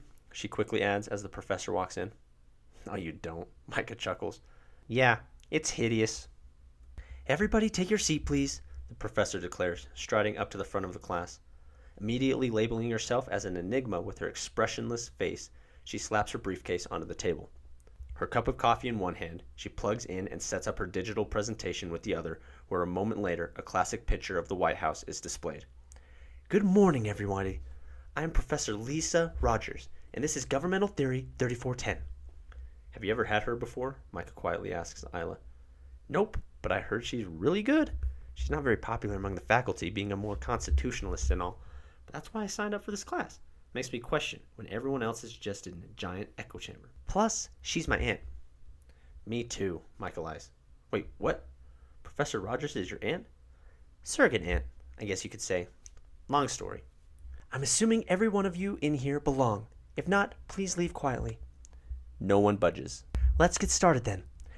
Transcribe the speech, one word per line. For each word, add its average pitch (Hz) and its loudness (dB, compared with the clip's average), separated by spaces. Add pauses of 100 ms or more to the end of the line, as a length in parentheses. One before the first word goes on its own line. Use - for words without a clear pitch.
(320)
she - -8
quickly 107 2
adds 101 2
as 101 -4
the 98 -10
professor - -4
walks 92 0
in. 95 -4 (760)
"No, 85 -6
you 82 -6
don't," 82 -8 (200)
Micah - -4
chuckles. - -4 (480)
"Yeah, 120 6 (280)
it's 156 0
hideous." 113 2 (1040)
"Everybody 208 4
take 185 0
your 208 4
seat, 156 2
please," 139 2 (260)
the - -14
professor 104 0
declares, 87 -2
striding 107 2
up 101 -2
to 98 -10
the 95 -2
front 95 -2
of 90 -8
the 85 -10
class. - -4 (640)
Immediately 127 2
labeling 113 2
herself 123 0
as 101 -2
an 90 -2
enigma 98 0
with 95 -8
her - -2
expressionless 117 -2
face, - -4 (320)
she - -8
slaps 107 0
her 120 -6
briefcase 92 -2
onto 82 -4
the - -8
table. - -2 (640)
Her 87 -2
cup 117 2
of 127 0
coffee 127 4
in 113 0
one 90 0
hand, 85 -8 (140)
she - -10
plugs 113 -2
in 92 -4
and - -8
sets - -4
up - -2
her 98 0
digital 101 -2
presentation 104 -4
with 82 -4
the 95 0
other, 82 -4 (280)
where 90 2
a 87 2
moment 101 0
later, 85 -2
a - -8
classic - -2
picture 92 0
of 85 -2
the 98 -2
White 87 4
House 78 -2
is - -8
displayed. 78 -6 (840)
"Good 202 6
morning, 180 8
everybody. 98 0 (520)
I 147 0
am 160 0
Professor - 2
Lisa 156 2
Rogers, - 2 (240)
and - -2
this 151 0
is 127 -4
Governmental 185 2
Theory 131 0 (100)
thirty-four 123 0
ten." - -2 (880)
"Have - -12
you 98 2
ever 113 4
had 107 2
her 120 0
before?" 127 -4 (160)
Micah - -8
quietly 95 -2
asks - -6 (100)
Isla. 85 -4 (720)
"Nope, 202 2 (240)
but - 0
I 98 2
heard 110 -2
she's 117 -4
really 104 2
good. 285 4 (420)
She's - 0
not 143 0
very 113 6
popular 110 -2
among 98 -2
the 90 -4
faculty, 107 2
being 101 -2
a 98 0
more 101 -2
constitutionalist 113 0
and 90 4
all, 90 -2 (460)
but - -16
that's - -10
why 220 -2
I 202 -2
signed 208 -2
up 202 -6
for 214 -6
this 202 -6
class. - -6 (320)
Makes 127 -4
me 120 -4
question - -2 (140)
when 110 -12
everyone 131 -2
else 117 0
is 110 -12
just - -8
a 85 -10 (220)
giant 92 -6
echo - -12
chamber. - -14 (160)
Plus, - 2 (120)
she's - -2
my 120 4
aunt." 117 2 (1080)
"Me 117 -2
too," 95 -4 (140)
Micah 90 -8
lies. 80 -8 (400)
"Wait, - -2 (100)
what? - -2 (560)
Professor - -2
Rogers 123 -4
is 92 -4
your - -8
aunt?" 110 -2 (720)
"Surrogate 135 6
aunt, 85 2 (340)
I 123 -6
guess 98 -2
you 101 -8
could 107 -12
say. 90 0 (580)
Long 135 6
story." - -6 (720)
"I'm 131 -2
assuming 226 4
every 196 4
one 196 4
of 175 0
you 196 0
in 151 4
here 139 2
belong. 123 4 (280)
If - -2
not, 202 6 (140)
please 190 -2
leave 175 0
quietly." 117 -2 (800)
No 98 8
one 104 8
budges. - 2 (340)
"Let's 175 8
get 196 2
started 151 6
then. 95 -2 (340)